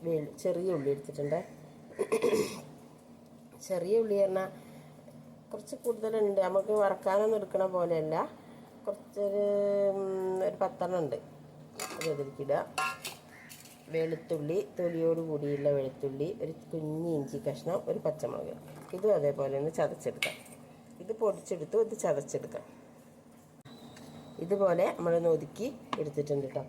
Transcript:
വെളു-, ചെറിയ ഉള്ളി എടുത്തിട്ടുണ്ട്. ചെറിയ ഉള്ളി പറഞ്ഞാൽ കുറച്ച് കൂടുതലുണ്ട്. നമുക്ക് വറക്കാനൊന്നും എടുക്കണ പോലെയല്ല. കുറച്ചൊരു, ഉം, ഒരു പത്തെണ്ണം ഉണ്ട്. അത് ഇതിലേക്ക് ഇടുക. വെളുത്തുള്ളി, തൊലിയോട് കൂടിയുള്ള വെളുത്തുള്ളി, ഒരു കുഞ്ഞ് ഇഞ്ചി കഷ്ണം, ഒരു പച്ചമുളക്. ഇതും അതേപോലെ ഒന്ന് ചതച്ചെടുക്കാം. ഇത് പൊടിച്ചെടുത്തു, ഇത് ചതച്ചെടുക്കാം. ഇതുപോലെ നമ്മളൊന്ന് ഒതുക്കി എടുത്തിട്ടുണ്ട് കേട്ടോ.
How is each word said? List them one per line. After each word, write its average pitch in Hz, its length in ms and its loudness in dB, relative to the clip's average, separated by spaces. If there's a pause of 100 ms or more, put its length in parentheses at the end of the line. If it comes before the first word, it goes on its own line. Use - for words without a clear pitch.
വെളു-, 151 380 0
ചെറിയ 180 340 0
ഉള്ളി 139 180 0
എടുത്തിട്ടുണ്ട്. 147 460 -2 (2250)
ചെറിയ 185 360 0
ഉള്ളി 208 180 2
പറഞ്ഞാൽ 190 280 4 (1000)
കുറച്ച് 220 340 -10
കൂടുതലുണ്ട്. 214 640 2
നമുക്ക് 196 260 2 (100)
വറക്കാനൊന്നും 196 580 4
എടുക്കണ 190 240 0 (100)
പോലെയല്ല. 165 420 2 (680)
കുറച്ചൊരു, 202 600 0 (520)
ഉം, 190 420 0 (100)
ഒരു - 140 -2
പത്തെണ്ണം 185 400 0
ഉണ്ട്. 139 160 -2 (760)
അത് 160 160 -4
ഇതിലേക്ക് 139 340 -4
ഇടുക. 143 140 2 (1300)
വെളുത്തുള്ളി, 160 640 0 (200)
തൊലിയോട് 165 520 2
കൂടിയുള്ള 143 380 0 (100)
വെളുത്തുള്ളി, 135 500 -2 (140)
ഒരു 156 100 -6 (200)
കുഞ്ഞ് 160 460 -2
ഇഞ്ചി 139 280 -4
കഷ്ണം, 151 320 -2 (120)
ഒരു - 160 0
പച്ചമുളക്. 120 480 -4 (420)
ഇതും 208 220 4
അതേപോലെ 143 440 2
ഒന്ന് 156 180 -2
ചതച്ചെടുക്കാം. - 560 -2 (680)
ഇത് 214 80 -6 (100)
പൊടിച്ചെടുത്തു, 180 640 0
ഇത് 220 180 -6
ചതച്ചെടുക്കാം. 139 640 -2 (1800)
ഇതുപോലെ 185 400 4 (140)
നമ്മളൊന്ന് 170 380 4
ഒതുക്കി 156 300 -4 (340)
എടുത്തിട്ടുണ്ട് 143 460 0
കേട്ടോ. - 220 -4